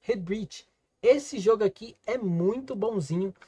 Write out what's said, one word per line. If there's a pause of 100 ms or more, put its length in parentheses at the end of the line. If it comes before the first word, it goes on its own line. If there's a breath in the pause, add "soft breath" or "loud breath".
Rebreach. (340)
Esse
jogo
aqui
é
muito
bonzinho. (160 soft breath)